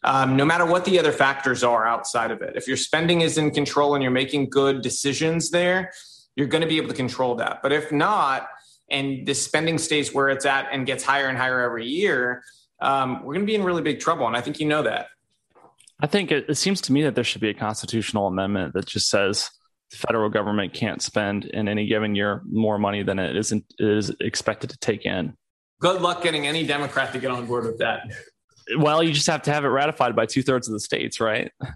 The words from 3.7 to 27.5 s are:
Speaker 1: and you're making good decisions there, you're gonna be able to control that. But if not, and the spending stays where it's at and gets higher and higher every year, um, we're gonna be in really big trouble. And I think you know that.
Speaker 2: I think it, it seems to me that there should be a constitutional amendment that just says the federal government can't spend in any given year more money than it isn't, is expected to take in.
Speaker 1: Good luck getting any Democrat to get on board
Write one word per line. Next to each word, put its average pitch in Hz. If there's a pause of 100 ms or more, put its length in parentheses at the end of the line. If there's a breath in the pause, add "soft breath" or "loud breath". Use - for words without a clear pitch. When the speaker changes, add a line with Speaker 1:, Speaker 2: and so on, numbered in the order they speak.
Speaker 1:
and 139
you're 127
making 127
good 139
decisions 151
there, 180 (440 loud breath)
you're 139
gonna 160
be 156
able 131
to 131
control 123
that. -
But 139
if 151
not, 151 (420 loud breath)
and 139
the 139
spending 160
stays 147
where 135
it's 135
at 139
and 135
gets 127
higher 139
and 131
higher 127
every 117
year, 131 (360 loud breath)
um, 131
we're 135
gonna 196
be 220
in 202
really 175
big 143
trouble. 151
And 113
I 120
think 147
you 151
know 151
that. 110 (920)
Speaker 2:
I 151
think 190
it, 143
it 147
seems 190
to -
me 147
that 131
there 123
should -
be 107
a 101
constitutional 107
amendment 95
that 92
just -
says 101 (400)
the -
federal 110
government 104
can't -
spend 101
in 107
any 104
given 107
year 101 (100)
more 110
money 101
than 98
it 82
isn't, 107 (160)
is 104
expected -
to -
take -
in. 95 (420)
Speaker 1:
Good 180
luck 175
getting 151
any 156
Democrat 139
to 131
get 127
on 120
board 117